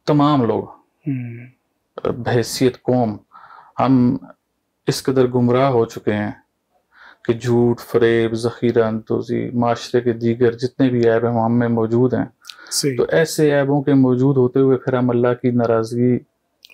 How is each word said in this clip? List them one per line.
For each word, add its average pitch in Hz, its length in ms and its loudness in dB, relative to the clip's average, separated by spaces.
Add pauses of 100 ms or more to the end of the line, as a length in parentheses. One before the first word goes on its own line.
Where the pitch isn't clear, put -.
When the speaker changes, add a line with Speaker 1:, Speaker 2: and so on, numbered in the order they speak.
Speaker 1:
तमाम 147 380 2
लोग, 104 300 -4 (340)
Speaker 2:
हम्म। 123 380 -8 (580)
Speaker 1:
अ, 123 80 -2
बहैसियत 120 640 -2
कौम, 120 420 -2 (600)
हम 123 420 2 (680)
इस 135 120 -4
कदर 131 260 2
गुमराह 123 420 2
हो 117 160 2
चुके 113 280 -6
हैं 104 300 -6 (840)
कि 117 80 0
झूठ, 120 460 0
फरेब, 113 540 2
ज़ख़ीरा 113 540 0
अंदोज़ी, 117 680 -6
माशरे 120 460 -2
के 120 120 -2
दीगर 117 420 0
जितने 127 340 -2
भी 120 160 0
ऐब 113 200 2
हम 117 280 0
में 120 160 0
मौजूद 117 460 0
हैं, 110 180 -4 (380)
Speaker 2:
सही। 139 260 -4
Speaker 1:
तो - 100 0
ऐसे 160 440 0
ऐबों 143 320 0
के 143 120 0
मौजूद 131 420 2
होते 127 240 2
हुए 135 160 4
फिर 127 200 -4
हम 123 120 0
अल्लाह 120 260 0
की 123 180 -2
नाराज़गी 120 760 0 (480)